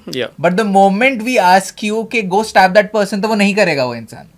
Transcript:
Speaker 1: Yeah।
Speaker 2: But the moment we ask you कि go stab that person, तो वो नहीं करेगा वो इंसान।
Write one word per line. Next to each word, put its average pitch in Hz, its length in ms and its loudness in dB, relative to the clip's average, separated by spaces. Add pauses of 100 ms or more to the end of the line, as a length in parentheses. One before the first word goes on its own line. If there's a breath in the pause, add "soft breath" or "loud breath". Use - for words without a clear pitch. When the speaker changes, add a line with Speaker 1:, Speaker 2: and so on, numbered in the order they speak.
Speaker 1:
Yeah। 123 360 -6
Speaker 2:
But 180 60 0
the 202 140 -2 (100)
moment 202 460 2
we 240 180 -2
ask 190 440 2
you 214 280 -4
कि 226 120 -2
go 190 200 0
stab 196 260 4
that 202 260 2
person, 202 260 -2
तो 220 60 -2
वो 220 80 -2
नहीं 202 200 2
करेगा 160 300 0
वो 120 100 -6
इंसान। 117 320 -18 (100)